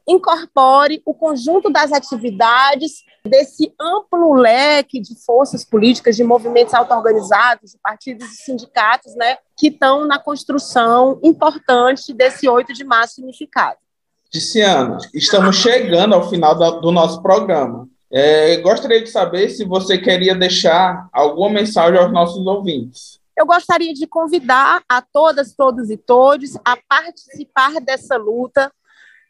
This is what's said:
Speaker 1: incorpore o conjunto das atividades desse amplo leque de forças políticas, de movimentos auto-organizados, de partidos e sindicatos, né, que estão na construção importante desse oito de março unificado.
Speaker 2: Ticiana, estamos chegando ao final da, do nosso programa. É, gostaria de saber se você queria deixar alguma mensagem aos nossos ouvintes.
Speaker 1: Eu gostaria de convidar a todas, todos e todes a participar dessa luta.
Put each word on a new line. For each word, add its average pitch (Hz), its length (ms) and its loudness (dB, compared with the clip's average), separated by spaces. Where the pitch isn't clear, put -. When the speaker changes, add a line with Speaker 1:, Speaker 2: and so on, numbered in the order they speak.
Speaker 1:
incorpore 311 960 2
o 302 80 -4
conjunto 311 560 -2
das 294 240 0
atividades 254 1120 -2
desse 285 500 0
amplo 339 540 0
leque 269 680 2
de 220 220 -16
forças 254 440 0
políticas, 233 500 0
de 240 80 0
movimentos 233 480 2
auto-organizados, 226 1000 0
de - 60 -20
partidos 220 540 -12
e - 40 -20
sindicatos, 240 800 -4
né, 240 200 -2
que - 120 0
estão 285 400 0
na 285 120 -2
construção 262 1040 -2
importante 277 920 0
desse 254 340 0
oito 247 240 0
de 254 120 -18
março 233 360 -2
unificado. 247 560 -6
Speaker 2:
Ticiana, 160 680 0
estamos 190 440 0
chegando 214 580 2
ao 170 140 2
final 156 300 2
da, 170 120 2
do 170 200 -4
nosso 170 320 0
programa. 156 640 0
É, 156 460 2
gostaria 226 480 0
de - 60 -18
saber 185 400 -2
se - 140 -10
você 190 340 -2
queria 185 360 0
deixar 180 800 0
alguma 151 380 0
mensagem 190 500 0
aos 175 100 2
nossos 180 360 -2
ouvintes. 180 760 -8
Speaker 1:
Eu 311 100 2
gostaria 339 460 0
de 294 140 -10
convidar 311 840 0
a 254 140 -2
todas, 285 520 -2
todos 254 360 -2
e 214 60 -8
todes 262 680 2
a 247 140 0
participar 302 920 -4
dessa 262 360 -6
luta. 240 560 -4